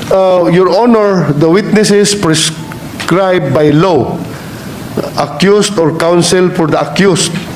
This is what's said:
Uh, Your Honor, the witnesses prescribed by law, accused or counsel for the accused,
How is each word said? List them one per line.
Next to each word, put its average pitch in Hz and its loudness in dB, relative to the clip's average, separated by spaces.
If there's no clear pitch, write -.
Uh, 185 2
Your 180 2
Honor, 202 2
the 147 2
witnesses 202 2
prescribed 165 -2
by 151 2
law, 151 2
accused 202 0
or 156 0
counsel 170 2
for 170 0
the 156 0
accused, 165 -2